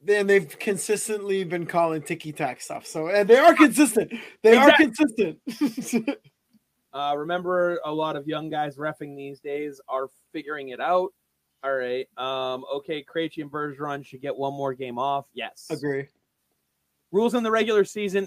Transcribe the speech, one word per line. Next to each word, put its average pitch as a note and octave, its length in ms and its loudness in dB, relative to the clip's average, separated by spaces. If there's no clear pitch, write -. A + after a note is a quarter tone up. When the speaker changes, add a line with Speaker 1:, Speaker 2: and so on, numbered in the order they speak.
Speaker 1:
they, G3+ 140 2
and G3+ 120 0
they've F#3+ 300 2
consistently G3+ 880 -4
been E3+ 220 -6
calling D#3+ 360 0
ticky-tack D3+ 580 -6
stuff. - 260 -12
So, D#3+ 220 -6
and G3+ 200 2
they A#3 80 10
are D#4 180 10
consistent. B3 580 4
They A3+ 140 10
are C#4 140 8
Speaker 2:
Exactly. C#4+ 680 2
Speaker 1:
consistent. A#3+ 680 -4
<laughs> - 60 -20
Speaker 2:
Uh, C#3+ 220 -2
remember, F3 720 -2
a D3+ 80 -4
lot D#3 240 -2
of C#3+ 100 -8
young D#3 220 -6
guys D3+ 300 -4
reffing D3 360 -8
these C#3 240 -14
days D3 480 -8
are C3 220 -4
figuring C#3+ 380 -10
it A#2+ 100 -12
out. F#3 300 0
All C3+ 120 -2
right. B2+ 420 -4
Um, C3 480 -6
okay, D3 280 -8
Krejci E3 380 -6
and C#3+ 80 -12
Bergeron D3 520 -8
should C3 200 -18
get C#3 120 -6
one C#3 200 -4
more C#3 180 -4
game B2+ 260 -8
off. C#3 360 -2
Yes. - 340 -12
Speaker 1:
Agree. C#3+ 380 -4
Speaker 2:
Rules A3 220 2
in A#3+ 80 0
the A3 80 0
regular A3 340 2
season G3 420 -4